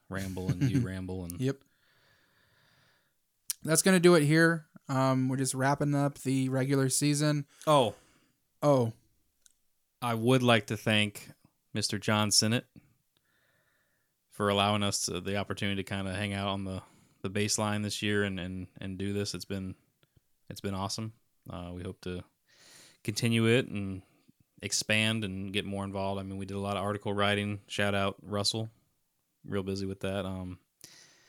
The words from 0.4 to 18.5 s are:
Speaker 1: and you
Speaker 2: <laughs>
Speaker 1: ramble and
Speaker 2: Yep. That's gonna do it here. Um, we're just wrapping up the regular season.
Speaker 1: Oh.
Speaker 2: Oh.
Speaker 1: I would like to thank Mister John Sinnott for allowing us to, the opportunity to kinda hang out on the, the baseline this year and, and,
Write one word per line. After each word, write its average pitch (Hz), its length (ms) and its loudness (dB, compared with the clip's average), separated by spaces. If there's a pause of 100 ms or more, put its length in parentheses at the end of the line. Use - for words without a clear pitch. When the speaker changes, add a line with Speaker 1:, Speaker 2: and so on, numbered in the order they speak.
Speaker 1:
and 120 200 0
you 127 100 0
Speaker 2:
<laughs> 90 60 0
Speaker 1:
ramble 92 380 -8
and 90 160 -8
Speaker 2:
Yep. 135 180 -2 (2000)
That's 160 180 2
gonna 185 180 6
do 175 140 10
it 151 100 8
here. 160 420 6 (220)
Um, 131 400 2
we're 131 80 0
just 131 180 -2
wrapping 143 400 2
up 143 240 0
the 131 300 0
regular 131 400 2
season. 147 580 2 (200)
Speaker 1:
Oh. 135 280 6 (680)
Speaker 2:
Oh. 131 300 4 (1080)
Speaker 1:
I 120 140 0
would 123 280 4
like 117 260 6
to 110 80 -4
thank 104 540 0 (440)
Mister 107 240 -2
John 107 320 2
Sinnott 110 360 2 (1600)
for 101 180 -2
allowing 101 340 2
us 101 240 -2
to, 90 140 -6
the 98 160 -4
opportunity 98 460 -2
to - 60 -14
kinda 98 260 -4
hang 101 180 -4
out 98 160 -4
on 98 160 -4
the, 92 180 -6 (400)
the 98 80 -6
baseline 104 520 -2
this 104 200 -6
year 104 200 0
and, 95 160 -4
and, 92 300 -8 (120)